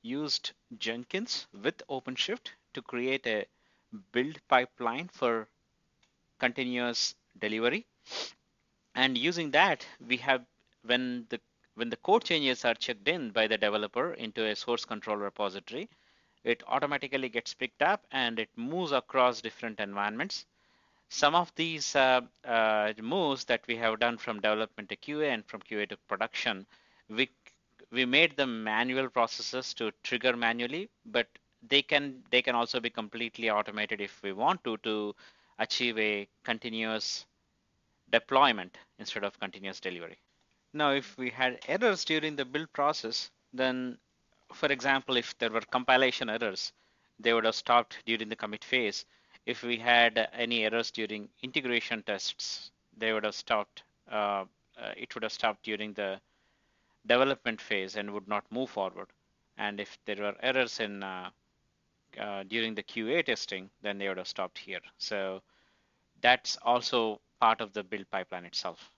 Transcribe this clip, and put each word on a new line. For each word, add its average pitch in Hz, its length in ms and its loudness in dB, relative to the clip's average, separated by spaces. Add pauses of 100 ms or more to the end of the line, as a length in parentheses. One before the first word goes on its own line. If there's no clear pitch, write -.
used 139 500 -4 (260)
Jenkins 123 680 -6 (120)
with 131 280 -2
OpenShift 135 640 -4 (220)
to 135 80 -10
create 131 440 -2
a 107 200 0 (640)
build 143 340 0
pipeline 127 640 2
for 113 360 0 (920)
continuous 123 760 -2 (240)
delivery. 117 440 0 (1080)
And 131 240 2
using 160 320 0
that, 160 340 4 (220)
we 123 120 0
have, 131 240 2 (420)
when 123 460 0
the, 117 100 -4 (340)
when 117 140 -4
the - 80 -4
code 226 280 4
changes 139 420 2
are 117 80 6
checked 110 340 -4
in 151 220 -2
by 110 160 4
the 110 100 2
developer 107 560 0
into 110 320 -4
a 107 100 0
source 120 300 -2
control 107 320 -4
repository, 101 720 -6 (560)
it 120 220 0
automatically 135 640 -2
gets 113 240 -6
picked - 260 -6
up 185 300 2
and 120 280 0
it 110 180 -4
moves 147 360 -2
across 127 480 4
different 110 400 -8
environments. 104 640 -4 (680)
Some 147 200 4
of 170 220 2
these, 160 380 -4
uh, 131 280 6 (200)
uh, 110 600 4
moves 143 420 0
that 117 240 2
we 117 80 -2
have 110 240 0
done 120 160 2
from 110 240 -6
development 107 480 0
to 101 80 -6
Q 151 240 -8
A 151 60 2
and 113 180 -2
from 104 160 -14
Q 107 200 -6
A 104 60 -2
to 98 100 -12 (120)
production, 101 560 -2 (460)
we, 120 180 0 (640)
we 123 160 2
made 147 320 4
them 117 260 -2
manual 123 460 0
processes - 640 -2
to 110 180 -4 (100)
trigger 123 320 0
manually, 120 540 -2 (160)
but 113 220 0 (420)
they 139 140 6
can, 143 480 0
they 123 100 6
can 123 140 0
also 117 260 0
be 117 80 -4
completely 113 600 -4
automated 107 500 -2
if - 220 -8
we 98 100 -4
want 143 320 0
to, 110 140 -4
to 107 360 -2 (440)
achieve 110 400 -2
a 104 280 0 (180)
continuous 113 840 -4 (840)
deployment 120 680 4 (200)
instead 104 240 -6
of 101 160 -4
continuous 98 420 -8
delivery. 87 360 -8 (560)
Now, 147 200 2
if 139 260 -2
we 127 100 -4
had 123 300 0 (100)
errors 196 380 2
during 156 300 0
the 139 100 -2
build 147 260 -6
process, 143 580 -2 (220)
then, 127 460 0 (560)
for 143 180 2
example, 135 460 2
if - 180 -4
there 113 140 0
were 110 100 0
compilation 127 720 4
errors, 110 420 -4 (480)
they 117 140 6
would 113 100 4
have 113 100 4
stopped - 520 2
during 113 240 -2
the 113 140 -4
commit 104 200 -8
phase. 117 400 0 (400)
If 123 200 -6
we 120 120 -2
had 117 560 4
any 117 320 0
errors 113 280 0
during 104 360 -6 (140)
integration 123 600 -2
tests, - 680 -6 (260)
they 110 160 0
would 107 120 0
have 107 100 -2
stopped, - 480 -2 (260)
uh, 101 360 0 (360)
uh, - 160 -8
it - 160 -12
would 110 120 -6
have 110 80 -4
stopped - 320 -2
during 107 300 -6
the 95 260 -4 (840)
development 123 540 2
phase 95 360 -4
and 101 160 -4
would 101 160 -8
not 104 240 -2
move 127 180 -4
forward. 92 380 -6 (500)
And 104 220 -4
if - 240 -10
there 104 200 -4
were 101 160 -2
errors 127 380 0
in, 101 240 -4
uh, 92 280 -8 (880)
uh, 101 240 -6
during 113 320 -2
the 101 80 -8
Q 110 320 -6
A 165 80 2
testing, 101 440 -4 (140)
then 101 160 -4
they 98 80 -2
would 92 160 -2
have - 60 -8
stopped - 300 -6
here. 90 260 -10 (140)
So 95 440 -4 (760)
that's - 420 4
also 117 580 2 (200)
part 110 200 6
of 101 120 -8
the 107 100 -6
build 98 300 -8
pipeline 90 320 -6
itself. 87 340 -6 (200)